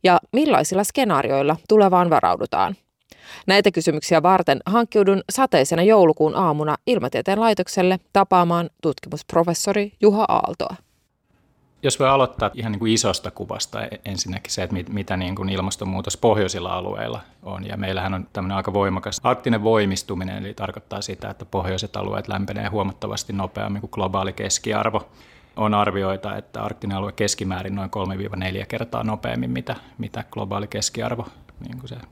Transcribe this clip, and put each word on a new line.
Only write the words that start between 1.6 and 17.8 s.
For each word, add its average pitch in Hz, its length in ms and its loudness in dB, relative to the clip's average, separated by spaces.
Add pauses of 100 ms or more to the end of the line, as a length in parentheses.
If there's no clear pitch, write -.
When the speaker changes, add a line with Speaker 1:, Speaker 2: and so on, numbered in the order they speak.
Speaker 1:
tulevaan 185 400 6
varaudutaan. 123 640 2 (720)
Näitä 196 240 6
kysymyksiä 156 520 2
varten 180 420 4
hankkiudun 196 640 2
sateisena 170 540 4
joulukuun 175 520 6
aamuna 151 400 0 (120)
Ilmatieteen 196 520 0
laitokselle 185 600 2 (140)
tapaamaan 175 560 4 (120)
tutkimusprofessori 170 1080 0 (100)
Juha 208 260 6
Aaltoa. - 480 0 (1080)
Speaker 2:
Jos 135 160 0
voi 139 80 4
aloittaa 131 460 2
ihan 113 180 -6
niin 101 80 -6
kuin 113 140 2
isosta 107 380 0
kuvasta, - 540 -10
e-, - 200 -12
ensinnäkin 95 480 -8
se, 98 100 -4
että 90 100 -4
mit-, 90 160 -6
mitä 98 280 -4
niin 92 180 -4
kuin 95 140 -4
ilmastonmuutos 95 680 -4
pohjoisilla 95 560 2
alueilla 101 480 -6 (220)
on. 95 240 -12
Ja - 100 -10
meillähän 95 360 -4